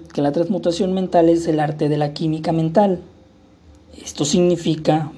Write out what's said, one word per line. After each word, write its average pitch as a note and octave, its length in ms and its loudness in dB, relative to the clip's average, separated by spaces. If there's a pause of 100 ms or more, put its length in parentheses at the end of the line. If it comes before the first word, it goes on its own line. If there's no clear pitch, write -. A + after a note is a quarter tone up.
(140)
que D3 80 -4
la C#3+ 120 0
transmutación E3+ 600 -2
mental F3+ 360 2
es E3+ 180 2
el D#3 120 0
arte D3+ 300 -2
de D3+ 80 0
la D3 160 -2
química D#3+ 380 -4
mental. E3 480 2 (1040)
Esto - 220 -4
significa E3 920 0